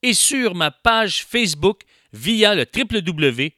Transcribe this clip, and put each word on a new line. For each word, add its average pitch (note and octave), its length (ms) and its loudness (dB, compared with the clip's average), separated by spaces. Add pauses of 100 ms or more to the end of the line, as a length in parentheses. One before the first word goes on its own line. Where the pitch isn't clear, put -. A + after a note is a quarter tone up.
et B3 100 2
sur B3+ 400 0
ma D#3+ 160 0
page A3 580 0
Facebook F#3+ 540 -2 (320)
via G#3 400 0
le C#3+ 120 0
w A3+ 360 -4
w D#3 300 0
w C3 260 -4